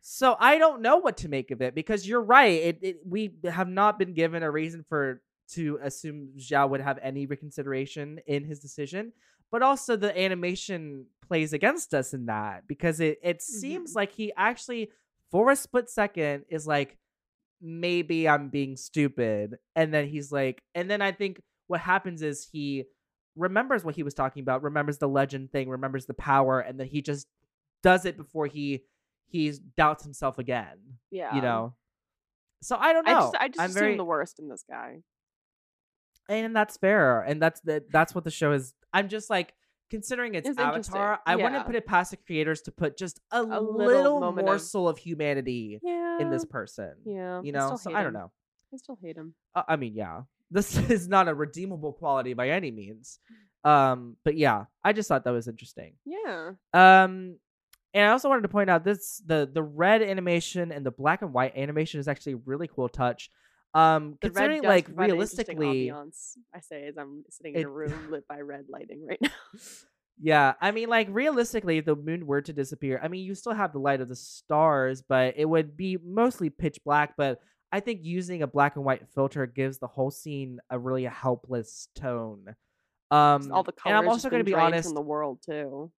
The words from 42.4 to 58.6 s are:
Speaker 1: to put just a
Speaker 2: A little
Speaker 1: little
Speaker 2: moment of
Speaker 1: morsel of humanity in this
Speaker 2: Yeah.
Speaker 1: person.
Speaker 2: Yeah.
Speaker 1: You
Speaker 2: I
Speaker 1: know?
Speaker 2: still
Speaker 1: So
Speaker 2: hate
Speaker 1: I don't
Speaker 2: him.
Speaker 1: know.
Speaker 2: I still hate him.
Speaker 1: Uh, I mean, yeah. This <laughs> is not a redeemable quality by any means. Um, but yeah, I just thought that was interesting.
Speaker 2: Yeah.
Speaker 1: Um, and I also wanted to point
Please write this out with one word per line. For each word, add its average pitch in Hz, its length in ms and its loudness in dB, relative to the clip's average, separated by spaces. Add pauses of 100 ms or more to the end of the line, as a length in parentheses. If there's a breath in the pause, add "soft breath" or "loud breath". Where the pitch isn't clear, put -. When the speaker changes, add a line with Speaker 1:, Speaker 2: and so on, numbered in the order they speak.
Speaker 1:
to - 100 -12
put 151 240 -4
just - 240 -12 (120)
a 233 80 0
Speaker 2:
A - 20 0
little 220 340 -2
Speaker 1:
little 277 440 6
Speaker 2:
moment 190 260 0
of 190 60 4
Speaker 1:
morsel 190 360 0
of 160 100 -2
humanity 127 840 -4
in 339 480 -4
this 139 140 -2
Speaker 2:
Yeah. 311 80 -18
Speaker 1:
person. 101 420 -10 (100)
Speaker 2:
Yeah. 185 380 -8
Speaker 1:
You 143 60 -8
Speaker 2:
I 143 100 -4
Speaker 1:
know? 139 80 0
Speaker 2:
still 247 120 -4
Speaker 1:
So 202 120 -10
Speaker 2:
hate 165 60 -4
Speaker 1:
I 208 80 -2
don't 127 100 -6
Speaker 2:
him. 104 60 -10
Speaker 1:
know. 90 120 -16 (400)
Speaker 2:
I 269 40 -18
still 262 260 -18
hate 165 140 -14
him. 160 180 -16 (200)
Speaker 1:
Uh, 175 120 -2
I 160 100 0
mean, 120 180 -6
yeah. 95 280 -8 (300)
This 196 240 0
<laughs> 226 220 2
is 175 100 -8
not 190 200 6
a 156 60 0
redeemable 151 580 -8
quality 135 420 -2
by 123 160 -2
any 170 200 0
means. 110 480 -16 (460 soft breath)
Um, 131 600 4
but 156 120 2
yeah, 123 300 2 (180)
I 196 80 4
just 208 160 -2
thought 135 160 2
that 123 80 0
was 117 160 -2
interesting. 113 460 -16 (100)
Speaker 2:
Yeah. 254 480 -10 (200)
Speaker 1:
Um, 185 680 8 (540)
and 208 160 6
I 214 40 8
also 262 160 2
wanted 262 140 4
to 202 60 0
point 202 220 2